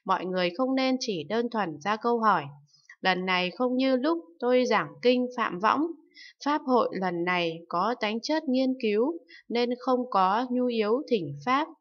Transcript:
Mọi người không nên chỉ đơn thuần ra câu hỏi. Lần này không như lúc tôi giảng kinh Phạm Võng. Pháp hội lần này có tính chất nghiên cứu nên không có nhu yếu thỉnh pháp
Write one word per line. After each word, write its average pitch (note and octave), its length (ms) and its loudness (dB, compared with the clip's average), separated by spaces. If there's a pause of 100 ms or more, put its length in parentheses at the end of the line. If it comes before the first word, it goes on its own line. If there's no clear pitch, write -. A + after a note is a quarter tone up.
Mọi F#3 200 0
người F#3 320 0
không C4 180 0
nên C4 240 2
chỉ F#3 300 -4
đơn A#3 200 -2
thuần G#3 200 -2 (100)
ra G3+ 160 -2
câu A#3 240 -2
hỏi. G3+ 240 2 (580)
Lần F3+ 240 0
này F3+ 320 0
không B3+ 200 0
như C4 180 4
lúc D4+ 220 0 (220)
tôi B3+ 260 4
giảng G3+ 220 2 (140)
kinh B3 260 4 (100)
Phạm G#3 220 -4
Võng. G#3+ 220 4 (640)
Pháp D4+ 200 0
hội B3+ 260 4
lần F3+ 320 -2
này F3 360 0 (100)
có G3 320 0
tính A3 220 -2
chất D#4 260 -2
nghiên C4 200 2 (120)
cứu A3+ 320 2 (360)
nên A#3+ 200 0 (100)
không B3+ 200 0 (100)
có G3+ 400 2
nhu B3 160 0
yếu A#3 440 0
thỉnh D#3+ 260 -2 (100)
pháp C#4 220 0 (140)